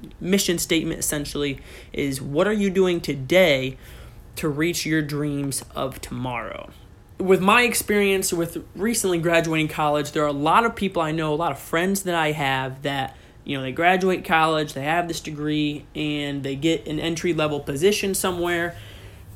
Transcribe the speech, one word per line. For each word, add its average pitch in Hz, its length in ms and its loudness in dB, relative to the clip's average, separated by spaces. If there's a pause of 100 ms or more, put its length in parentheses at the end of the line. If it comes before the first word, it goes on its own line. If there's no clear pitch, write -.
(200)
mission 180 380 0
statement 160 420 0
essentially, 143 600 -4 (340)
is 139 260 -2
what 143 280 0
are 214 60 2
you 202 180 2
doing 180 280 2
today 139 800 2 (600)
to 160 120 -2
reach 160 360 0
your 156 180 2
dreams 143 600 -2 (120)
of 131 260 -4
tomorrow? 123 720 -8 (480)
With 185 220 6
my 214 220 6
experience 202 680 2
with 170 320 -2 (100)
recently 190 440 0
graduating 160 500 2
college, 147 420 0
there 151 120 0
are 147 40 2
a 147 60 0
lot 160 320 4
of 226 100 -2
people 185 260 -2
I 156 100 0
know, 156 220 -2
a - 20 2
lot 160 160 0
of 131 80 -8
friends 185 440 0
that 180 120 -2
I 156 160 2
have 135 520 -2
that, 139 320 -4 (280)
you 143 140 -6
know, 135 60 -6
they 131 80 -6
graduate 180 540 2
college, 160 480 2
they 135 100 -6
have 170 240 0
this 165 140 -6
degree, 147 640 -2 (100)
and 147 480 -4
they 135 120 -4
get 160 300 0
an 156 140 -4
entry-level 156 600 0
position 190 520 2
somewhere. 175 600 -2 (600)